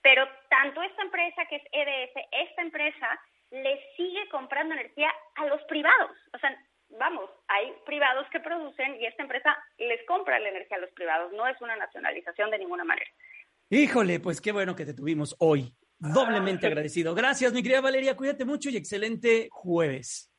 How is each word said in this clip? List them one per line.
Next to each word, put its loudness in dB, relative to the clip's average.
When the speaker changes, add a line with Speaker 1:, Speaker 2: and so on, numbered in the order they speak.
Speaker 1:
Pero 8
tanto 2
esta -6
empresa, -4
que -8
es -10
E 0
D -4
F, -12
esta -4
empresa -4
le -2
sigue -4
comprando -4
energía -2
a -4
los 0
privados. 4
O -14
sea, -2
vamos, -4
hay 0
privados 0
que -4
producen -6
y -4
esta -8
empresa 0
les -2
compra 2
la -2
energía -8
a -4
los -10
privados. -2
No -2
es -4
una -6
nacionalización -4
de -2
ninguna -6
manera. -2
Speaker 2:
Híjole, 4
pues -4
qué -2
bueno 0
que -8
te -8
tuvimos -2
hoy. 4
Doblemente 2
Speaker 1:
Ah. 6
Speaker 2:
agradecido. 0
Gracias, 4
mi 0
querida 4
Valeria. 2
Cuídate -2
mucho -2
y -2
excelente 2
jueves. -2